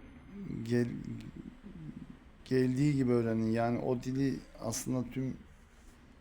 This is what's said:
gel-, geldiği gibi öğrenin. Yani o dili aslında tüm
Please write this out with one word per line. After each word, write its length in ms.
gel-, 240
geldiği 500
gibi 160
öğrenin. 400
Yani 280
o 240
dili 360
aslında 500
tüm 280